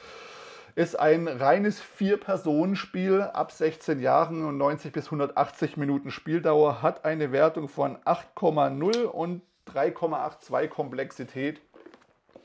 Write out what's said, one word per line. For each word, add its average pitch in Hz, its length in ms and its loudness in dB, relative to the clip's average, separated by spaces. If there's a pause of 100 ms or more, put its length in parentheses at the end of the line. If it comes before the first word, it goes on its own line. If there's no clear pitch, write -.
(760)
ist 170 260 0
ein 160 260 4
reines 160 540 2
Vier-Personen-Spiel 190 1400 0
ab 151 280 -4
sechzehn 156 480 -2
Jahren 160 460 2
und 143 140 -4
neunzig 143 340 -2
bis - 180 -6
hundertachtzig 143 680 -2
Minuten 139 320 -2
Spieldauer, 151 720 2
hat 160 240 0
eine 151 260 -2
Wertung 151 380 2
von 147 340 -2
acht - 300 -2
Komma 151 340 2
null 196 420 0
und 175 300 -6 (240)
drei 147 260 0
Komma 156 360 -4
acht - 160 -12
zwei 135 260 -2
Komplexität. 131 960 -6 (840)